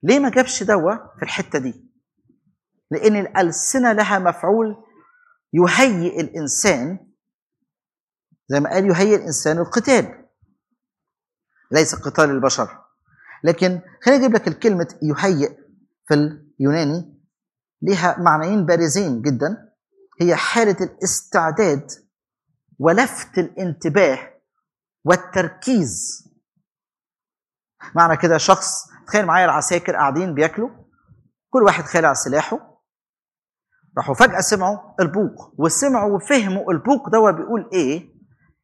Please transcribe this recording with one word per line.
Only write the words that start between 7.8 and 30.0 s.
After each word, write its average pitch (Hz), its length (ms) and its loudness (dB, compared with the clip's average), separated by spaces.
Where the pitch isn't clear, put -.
زي 139 120 0
ما 147 100 -2
قال: 190 200 0
"يهيئ 196 260 4
الإنسان 156 420 -2
القتال"، 214 680 -2
ليس 151 240 2
قتال 147 360 0
البشر. 131 500 -2
لكن 170 360 0
خليني 262 220 4
أجيب 240 100 2
لك 202 140 0
الكلمة 175 540 -2
يهيئ 151 540 -2
في 156 60 2
اليوناني 147 1080 -2
لها 180 380 0
معنيين 170 460 2
بارزين 170 560 0
جدًا، 143 500 -4
هي 170 160 4
حالة 208 440 0
الاستعداد 165 1120 -2
ولفت 190 600 -2
الانتباه 165 800 -2
والتركيز. 175 1200 -2
معنى 165 220 4
كده 165 220 2
شخص، - 460 0
تخيل 208 200 0
معايا 175 180 2
العساكر 165 520 -2
قاعدين 151 380 -2